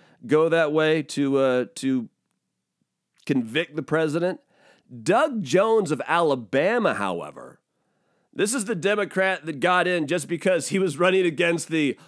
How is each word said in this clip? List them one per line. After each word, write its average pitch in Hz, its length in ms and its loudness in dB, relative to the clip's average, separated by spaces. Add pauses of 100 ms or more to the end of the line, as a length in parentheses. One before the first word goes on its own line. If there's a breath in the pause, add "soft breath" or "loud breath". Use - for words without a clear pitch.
(240 loud breath)
go 151 240 4
that 160 240 2
way 156 300 2
to, 139 360 0
uh, 127 260 2 (100)
to 131 340 -2 (1160)
convict 135 480 -2
the 151 80 -6
president. 160 560 -2 (640 soft breath)
Doug 226 400 0
Jones 190 480 2
of 147 160 -2
Alabama, 156 880 0
however, 78 640 -8 (720)
this 208 220 -2
is 220 120 -4
the 226 80 -4
Democrat 190 720 -2
that 156 120 -8
got 180 300 2
in 170 180 0
just 143 220 -2
because 170 400 0
he 190 100 0
was 175 200 0
running 185 260 2
against 170 440 -2
the 156 400 0